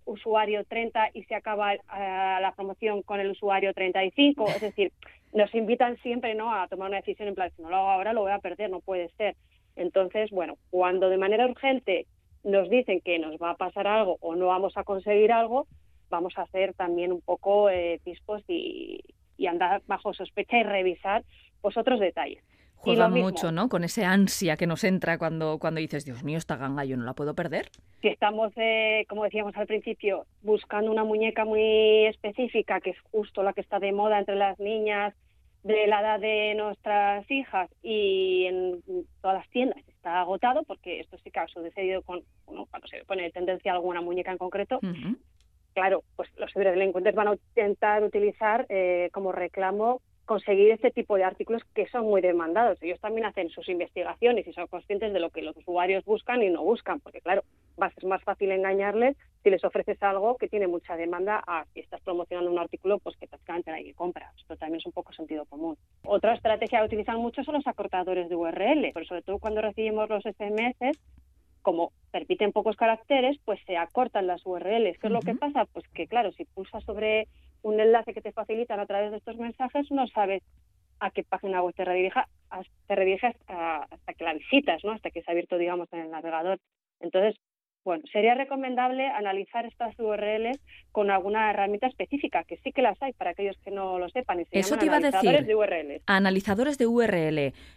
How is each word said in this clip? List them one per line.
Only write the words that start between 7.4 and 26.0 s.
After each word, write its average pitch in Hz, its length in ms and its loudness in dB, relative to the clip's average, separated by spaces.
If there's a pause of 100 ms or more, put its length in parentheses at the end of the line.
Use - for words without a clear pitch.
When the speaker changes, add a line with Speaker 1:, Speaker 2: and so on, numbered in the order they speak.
Speaker 1:
si 170 60 -20
no 160 80 -12
lo 180 60 -2
hago 190 160 2
ahora 196 200 2
lo 233 100 0
voy 196 100 0
a 202 80 0
perder, 190 320 -6
no 180 80 -6
puede 180 300 -4 (100)
ser. 202 160 -2 (400)
Entonces, 190 560 0
bueno, 165 240 -4 (160)
cuando 180 380 4
de 185 80 4
manera 208 280 4
urgente 247 600 0 (360)
nos 196 280 2
dicen 226 300 2
que 175 180 -2
nos 156 180 -6
va 170 140 -2
a 170 40 -8
pasar 190 300 -4
algo 202 340 2
o 165 160 -6
no 180 120 2
vamos 185 300 2
a 196 60 -4
conseguir 208 480 4
algo, 233 360 2 (420)
vamos 180 280 -4
a 196 40 -4
hacer 185 320 -2
también 175 400 -2
un 180 80 -4
poco, 202 480 4
eh, 170 340 0
pispos 202 460 -10
y, 64 500 -6 (380)
y 190 100 0
andar 180 400 0
bajo 196 260 -4
sospecha 202 440 -4
y 233 60 4
revisar, 196 600 -2 (380)
pues, 202 160 -2
otros 233 240 2
detalles. 165 420 -4 (400)
Y - 60 2
lo 180 60 4
Speaker 2:
Juegan - 180 6
Speaker 1:
mismo. - 160 4
Speaker 2:
mucho, 175 240 -2
¿no? 190 160 0
Con 175 160 0
ese 196 180 -2
ansia 185 540 4
que 170 100 0
nos 165 160 -2
entra 180 340 2
cuando, 160 400 -2
cuando 160 220 -2
dices, 151 240 -4